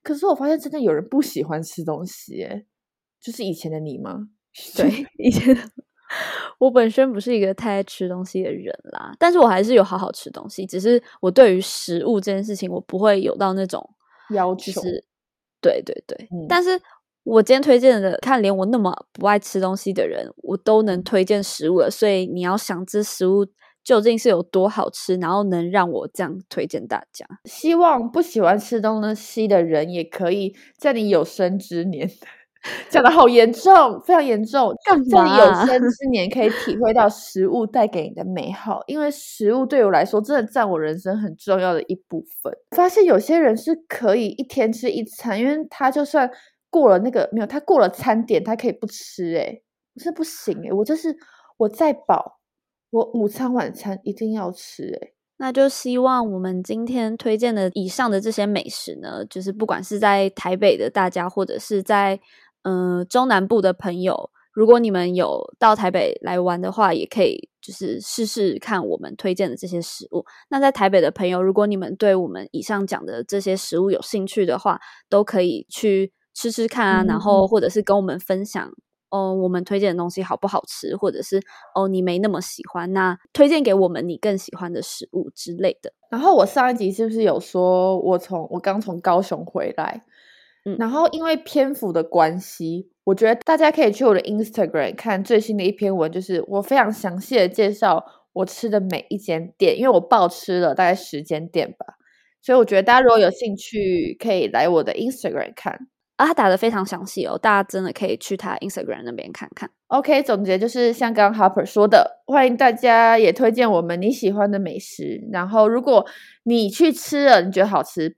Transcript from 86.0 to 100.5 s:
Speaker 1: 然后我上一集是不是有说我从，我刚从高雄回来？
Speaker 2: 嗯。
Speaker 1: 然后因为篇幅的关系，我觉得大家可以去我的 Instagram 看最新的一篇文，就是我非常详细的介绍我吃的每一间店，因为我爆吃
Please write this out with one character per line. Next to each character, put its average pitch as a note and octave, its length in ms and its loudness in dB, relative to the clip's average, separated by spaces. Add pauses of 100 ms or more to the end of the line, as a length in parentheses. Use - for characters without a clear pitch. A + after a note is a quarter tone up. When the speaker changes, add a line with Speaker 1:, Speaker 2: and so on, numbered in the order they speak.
Speaker 1:
然 A#3 80 -6
后 E4+ 160 4
我 B3 100 6
上 C4+ 240 0
一 B3 60 0
集 G3+ 160 -2
是 G#3+ 140 -2
不 A3+ 60 -2
是 A3 120 -2
有 D#3 160 2
说 F#3 600 0
我 F3+ 180 0
从， F3+ 340 -8
我 F3+ 80 -8
刚 G3 200 -2
从 F#3 220 -8
高 F3+ 200 2
雄 E3+ 240 -6
回 - 320 -6
来？ - 260 -8 (640)
Speaker 2:
嗯。 G3+ 120 -8
Speaker 1:
然 A3+ 120 -4
后 D#4 200 0
因 D#4+ 140 -6
为 D#4+ 120 0
篇 C#4+ 380 -2
幅 A#3 180 -6
的 E3 120 0
关 E3 360 0
系， E3+ 520 -10 (140)
我 G3 100 2
觉 A3 120 2
得 A3+ 60 4 (100)
大 D#4+ 140 0
家 D#4 140 4
可 D#4 120 2
以 G#3+ 80 4
去 G#3 140 -2
我 A3 80 6
的 F#3 80 2
Instagram G#3 720 -4
看 G3 280 -4
最 A3 160 2
新 A3 180 -4
的 G3 60 -4
一 F#3+ 80 0
篇 G3+ 240 -2
文， D#3+ 160 -2
就 F3+ 100 -8
是 F3+ 260 -4
我 G3 140 -4
非 A#3 160 0
常 A3 160 2
详 F#3 260 -8
细 C4 180 -6
的 F#3 120 4
介 G3+ 220 0
绍 G3 340 0 (280)
我 F#3 120 -4
吃 - 240 -8
的 G#3 100 0
每 F#3 300 -6
一 G3+ 80 -6
间 E3+ 400 -6
店， F3+ 180 4
因 A3 80 -4
为 C4 60 0
我 G3 100 6
爆 G#3+ 280 2
吃 F3+ 320 -4